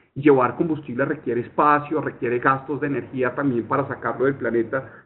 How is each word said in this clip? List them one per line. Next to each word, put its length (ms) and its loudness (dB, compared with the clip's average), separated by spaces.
y 80 -8
llevar 340 6
combustible 500 -2
requiere 360 -2
espacio, 600 2
requiere 380 -2
gastos 420 0
de 60 -2
energía 460 -2
también 300 0
para 240 -2
sacarlo 380 -2
del 100 2
planeta. 720 -4